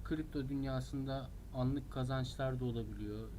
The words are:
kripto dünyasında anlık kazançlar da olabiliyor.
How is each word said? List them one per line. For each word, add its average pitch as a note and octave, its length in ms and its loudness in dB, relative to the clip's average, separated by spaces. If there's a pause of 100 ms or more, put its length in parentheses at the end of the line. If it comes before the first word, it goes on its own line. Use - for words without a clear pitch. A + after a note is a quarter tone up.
kripto D3+ 460 -2
dünyasında C3+ 800 0 (240)
anlık C3 380 4
kazançlar C3 680 2
da B2 60 2
olabiliyor. G#2+ 640 0 (120)